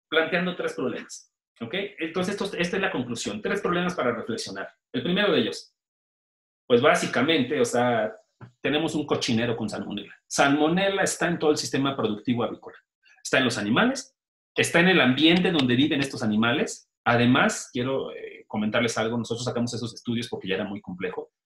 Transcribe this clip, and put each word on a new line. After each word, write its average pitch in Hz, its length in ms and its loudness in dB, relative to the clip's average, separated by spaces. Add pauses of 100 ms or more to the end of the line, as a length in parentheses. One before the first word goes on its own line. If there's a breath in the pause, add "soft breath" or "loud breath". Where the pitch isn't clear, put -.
planteando 175 460 0
tres 165 200 -6
problemas, - 580 -8 (280)
¿ok? 117 140 -8 (240)
Entonces, 185 420 -4
esto, - 160 -6
esta 175 200 0
es 190 60 0
la 190 100 -2
conclusión. 120 500 -6
Tres 202 180 -2
problemas 175 360 -2
para - 180 0
reflexionar. 98 540 -8 (240)
El 127 100 -4
primero 190 300 2
de 147 80 4
ellos, - 340 -6 (920)
pues, 120 120 6
básicamente, 147 800 2
o 120 40 2
sea, 120 480 0 (480)
tenemos 151 340 -2
un 151 120 -2
cochinero 120 500 0
con 107 120 -4
salmonela. 98 460 -8 (120)
Salmonela 165 760 2
está 170 260 -2
en 175 100 -2
todo 156 140 4
el 147 40 -2
sistema 135 400 -2
productivo 113 460 -2
avícola. - 340 -8 (460 soft breath)
Está - 160 0
en 131 60 4
los 117 120 0
animales, 156 580 0 (400)
está 123 260 2
en 175 80 6
el 180 120 6
ambiente 160 500 6
donde 127 260 2
viven 147 240 2
estos 139 220 -4
animales. 117 680 0 (160)
Además, 123 640 4
quiero, 131 400 -4
eh, - 340 -14
comentarles 113 520 -2
algo. 113 180 -2
Nosotros 113 280 -6
sacamos 120 280 -4
esos 113 220 -8
estudios 117 340 -6
porque - 200 -10
ya 95 80 0
era 104 80 -2
muy 101 180 -8
complejo. 90 500 -8 (140)